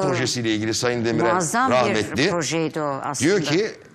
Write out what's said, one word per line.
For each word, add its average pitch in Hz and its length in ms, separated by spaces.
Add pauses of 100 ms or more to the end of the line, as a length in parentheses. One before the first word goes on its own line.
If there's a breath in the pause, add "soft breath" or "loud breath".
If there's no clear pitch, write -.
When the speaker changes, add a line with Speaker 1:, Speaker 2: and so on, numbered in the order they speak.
Speaker 1:
e, - 20
Speaker 2:
projesiyle 123 480
ilgili 110 180
Sayın 120 320
Demirel 113 260
Speaker 1:
muazzam 151 400
bir 123 40
Speaker 2:
rahmetli 123 540
Speaker 1:
projeydi 160 520
o 139 220
aslında. 139 260
Speaker 2:
diyor 202 120
ki, 160 300 (240)